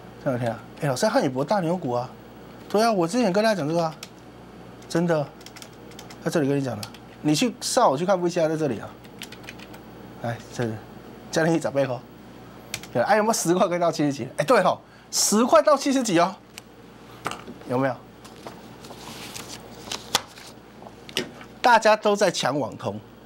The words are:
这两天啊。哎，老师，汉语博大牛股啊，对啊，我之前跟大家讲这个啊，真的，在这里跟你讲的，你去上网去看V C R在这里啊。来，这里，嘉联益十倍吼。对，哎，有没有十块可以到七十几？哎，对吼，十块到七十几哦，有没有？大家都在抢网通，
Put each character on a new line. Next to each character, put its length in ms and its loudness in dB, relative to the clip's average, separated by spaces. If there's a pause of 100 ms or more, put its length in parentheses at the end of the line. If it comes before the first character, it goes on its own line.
(240)
这 80 -2
两 80 -2
天 100 -2
啊。 80 -6 (220)
哎， 80 -2
老 80 0
师， 100 2
汉 180 2
语 40 2
博 160 -2
大 160 0
牛 160 0
股 160 -4
啊， 180 -4 (580)
对 140 2
啊， 80 4
我 160 2
之 160 2
前 100 4
跟 120 4
大 60 4
家 40 4
讲 140 -2
这 40 -2
个 120 2
啊， 100 -2 (960)
真 180 2
的， 180 2 (1000)
在 60 -2
这 100 2
里 80 4
跟 100 2
你 40 0
讲 180 -4
的， 80 -10 (340)
你 140 4
去 240 2
上 280 4
网 80 4
去 80 -2
看 160 2
V 80 2
C 140 0
R 60 4
在 80 -2
这 100 0
里 140 -2
啊。 80 -12 (1300)
来， 140 -4 (160)
这 120 -4
里， 80 -2 (580)
嘉 140 2
联 100 4
益 60 2
十 100 -2
倍 160 2
吼。 140 -4 (920)
对， 100 0
哎， 160 4
有 40 4
没 60 0
有 40 4
十 220 2
块 140 4
可 80 -2
以 20 0
到 140 2
七 120 0
十 80 2
几？ 140 -6 (120)
哎， 60 0
对 160 6
吼， 200 2 (320)
十 320 4
块 180 8
到 140 6
七 160 0
十 100 2
几 160 2
哦， 160 2 (1300)
有 100 0
没 80 2
有？ 80 0 (3750)
大 160 8
家 160 6
都 220 2
在 140 4
抢 280 0
网 180 -4
通， 220 -4 (280)